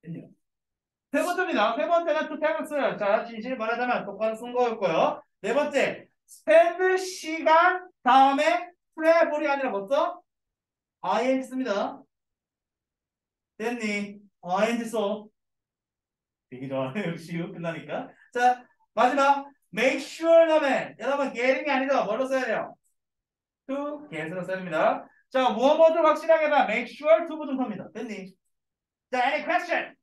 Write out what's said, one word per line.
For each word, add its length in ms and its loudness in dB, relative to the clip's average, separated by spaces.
됐니? 260 -14
세 120 0
번째입니다. 520 0
세 120 -2
번째는 400 0
to 120 -10
tell 220 -2
us. 380 -2
자, 260 2
진실 320 -8
말하자면 480 -2
똑바로 300 -4
쓴 180 -12
거였고요. 680 0
네 120 -4
번째, 540 -2
spend 720 4
시간 880 2
다음에 680 4
travel이 520 2
아니라 220 -2
뭐 180 -6
써? 340 -2
아이엔지 460 -2
씁니다. 540 -4
됐니? 600 -6
아이엔지 440 -2
써. 420 -4
되게 180 -14
좋아. 260 -6
<laughs> 140 -4
역시 280 -8
이거 160 -8
끝나니까. 580 -10
자, 300 2
마지막. 540 2
make 260 0
sure 480 4
다음에 500 0
여러분 360 -4
getting이 360 0
아니죠? 360 0
뭘로 200 -2
써야 200 -2
돼요? 280 -4
to 420 -8
get으로 360 -8
써야 120 -6
됩니다. 480 -2
자, 200 2
무엇 280 4
무엇을 280 6
확실하게 440 4
봐. 140 4
make 300 -2
sure 340 2
to 100 -10
부정사입니다. 560 -6
됐니? 400 -12
자, 180 0
any 160 -4
question? 580 -2